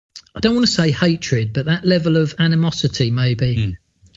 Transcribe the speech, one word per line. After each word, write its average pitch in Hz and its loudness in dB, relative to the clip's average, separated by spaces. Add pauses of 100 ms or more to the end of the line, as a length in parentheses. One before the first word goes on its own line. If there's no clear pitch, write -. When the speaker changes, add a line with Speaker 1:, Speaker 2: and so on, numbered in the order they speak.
(340)
Speaker 1:
I - -12
don't 226 2
wanna 240 2
say 160 2
hatred, 135 0
but 139 -4
that 170 0
level 165 2
of 156 0
animosity 165 0
maybe 123 0
Speaker 2:
Mm. 101 -2 (400)